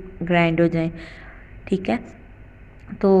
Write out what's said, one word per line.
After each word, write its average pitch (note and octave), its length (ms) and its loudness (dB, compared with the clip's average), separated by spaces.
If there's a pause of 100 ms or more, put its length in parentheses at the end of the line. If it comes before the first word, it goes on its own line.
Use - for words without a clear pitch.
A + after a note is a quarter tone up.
(220)
ग्राइंड E3+ 380 2
हो E3+ 80 4
जाए, E3 220 -2 (800)
ठीक F#3 200 -2
है। A3+ 80 0 (1040)
तो G3 100 4 (100)